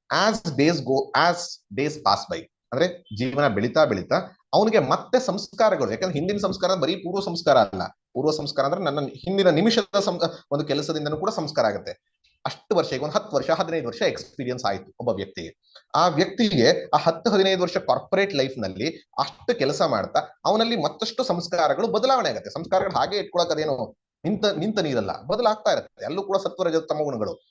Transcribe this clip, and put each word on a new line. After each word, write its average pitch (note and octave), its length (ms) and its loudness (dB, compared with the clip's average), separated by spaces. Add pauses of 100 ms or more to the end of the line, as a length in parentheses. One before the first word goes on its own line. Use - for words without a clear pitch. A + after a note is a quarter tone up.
(280)
as G3+ 200 -2
days D3 280 2
go, C3+ 200 -2 (200)
as E3 200 4 (380)
days C#3+ 200 -2
pass G2 420 0
by, E2 40 -8 (320)
ಅಂದ್ರೆ C#3+ 440 -2
ಜೀವನ C3 320 0
ಬೆಳೀತಾ A2 360 2
ಬೆಳೀತಾ A#2+ 540 -2 (160)
ಅವನಿಗೆ G#3+ 240 4
ಮತ್ತೆ D#3+ 420 2
ಸಂಸ್ಕಾರಗಳು, F#3+ 720 0
ಯಾಕಂದ್ರೆ C#3 280 -2
ಹಿಂದಿನ F#3 180 -2
ಸಂಸ್ಕಾರ F#3+ 380 -2
ಬರೀ E3+ 220 0
ಪೂರ್ವ F#3+ 280 -6
ಸಂಸ್ಕಾರ E3+ 340 2
ಅಲ್ಲ, G2 280 2
ಪೂರ್ವ - 440 -4
ಸಂಸ್ಕಾರ D3 340 -2
ಅಂದ್ರೆ F3 180 -2
ನನ್ನ D3 160 -2
ಹಿಂದಿನ F#3 520 0
ನಿಮಿಷದ G3+ 500 2
ಸಂ-, F3 220 -2 (280)
ಒಂದು D3 140 -2
ಕೆಲಸದಿಂದನೂ D3 520 -4
ಕೂಡ F#3+ 140 -4
ಸಂಸ್ಕಾರ D3 360 0
ಆಗುತ್ತೆ. - 520 -8 (260)
ಅಷ್ಟು - 320 -4
ವರ್ಷ, D#3 160 0
ಈಗ C3 100 -4
ಒಂದು D3 120 -4
ಹತ್ತು G3+ 220 -2
ವರ್ಷ, C3+ 140 0
ಹದಿನೈದು E3 360 -2
ವರ್ಷ A#2 160 -6
ಎಕ್ಸ್ಪೀರಿಯನ್ಸ್ B2+ 640 -4
ಆಯ್ತು - 360 -6
ಒಬ್ಬ A#2+ 100 -2
ವ್ಯಕ್ತಿಗೆ. - 720 -8 (120)
ಆ E3 120 4
ವ್ಯಕ್ತಿಗೆ F3 840 2
ಆ - 80 4
ಹತ್ತು E3 340 0
ಹದಿನೈದು F#3+ 320 4
ವರ್ಷ F3 140 0
ಕಾರ್ಪೊರೇಟ್ F#3+ 580 0
ಲೈಫ್ C3+ 240 -2
ನಲ್ಲಿ G2+ 380 -6 (220)
ಅಷ್ಟು - 400 -2
ಕೆಲಸ C#3+ 240 0
ಮಾಡ್ತಾ A2+ 380 0 (240)
ಅವನಲ್ಲಿ A3 380 2
ಮತ್ತಷ್ಟು G#3+ 420 -4
ಸಂಸ್ಕಾರಗಳು E3+ 640 0
ಬದಲಾವಣೆ A3 400 2
ಆಗುತ್ತೆ. G#2+ 220 -6
ಸಂಸ್ಕಾರಗಳು F#3 420 0
ಹಾಗೆ D#3 260 0
ಇಟ್ಕೊಳಕ್ F3 320 0
ಅದೇನು D3 460 -2 (280)
ನಿಂತ, G3+ 220 -2
ನಿಂತ G3+ 320 0
ನೀರಲ್ಲ, A#2+ 440 -2
ಬದಲಾಗ್ತಾ G#3+ 500 2
ಇರುತ್ತೆ. - 320 -4
ಅಲ್ಲೂ E3 180 -4
ಕೂಡ G3 140 0
ಸತ್ವ - 260 -4
ರಜ E3 120 2
ತಮ D#3+ 280 -2
ಗುಣಗಳು. A2 380 -4 (100)